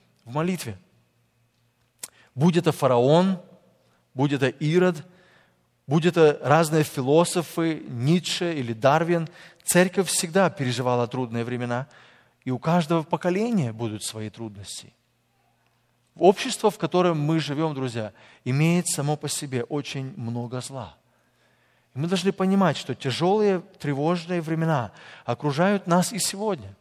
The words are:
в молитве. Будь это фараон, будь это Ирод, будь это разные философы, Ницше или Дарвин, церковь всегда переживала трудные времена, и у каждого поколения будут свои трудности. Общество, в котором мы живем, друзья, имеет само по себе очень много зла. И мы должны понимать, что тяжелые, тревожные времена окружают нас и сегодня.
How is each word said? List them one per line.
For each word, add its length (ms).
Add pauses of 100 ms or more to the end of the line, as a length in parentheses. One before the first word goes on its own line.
(240)
в 100
молитве. 440 (1600)
Будь 200
это 160
фараон, 720 (720)
будь 180
это 160
Ирод, 560 (840)
будь 180
это 360
разные 420
философы, 1080
Ницше 640
или 180
Дарвин, 560 (380)
церковь 420
всегда 420
переживала 560
трудные 380
времена, 440 (580)
и 40
у 100
каждого 440
поколения 720
будут 320
свои 240
трудности. 640 (1200)
Общество, 560
в 60
котором 420
мы 220
живем, 320
друзья, 400 (320)
имеет 420
само 300
по 100
себе 360
очень 520
много 460
зла. 340 (1000)
И 60
мы 80
должны 240
понимать, 460
что 160
тяжелые, 680 (180)
тревожные 600
времена 520 (340)
окружают 600
нас 260
и 60
сегодня. 600